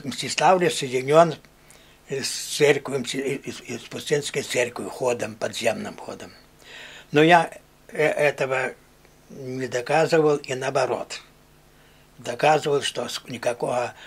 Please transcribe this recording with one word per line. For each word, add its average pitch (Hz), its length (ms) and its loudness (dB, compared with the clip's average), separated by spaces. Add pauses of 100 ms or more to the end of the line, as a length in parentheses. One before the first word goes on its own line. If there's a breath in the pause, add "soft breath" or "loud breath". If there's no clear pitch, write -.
Мстиславлев 156 680 2
соединен, 139 640 4 (720 soft breath)
э, 135 140 -6
с - 340 -8
церковью, 139 440 4
мси-, 131 440 -6
э, 120 60 -8 (160)
э, 120 120 -8
с - 40 -14
Пустынской 143 600 -4
церковью, 120 480 -4
ходом, 113 440 -4
подземным 107 640 -4
ходом. - 360 -14 (800 loud breath)
Но 147 100 6
я, 165 280 6 (380)
э, 170 180 -2
этого 135 680 0 (560)
не 131 380 -8
доказывал 151 680 2
и 135 180 -8
наоборот. 131 680 -2 (1000 soft breath)
Доказывал, 143 640 2
что - 260 -6
с-, - 180 -10
никакого 120 640 -4 (140 loud breath)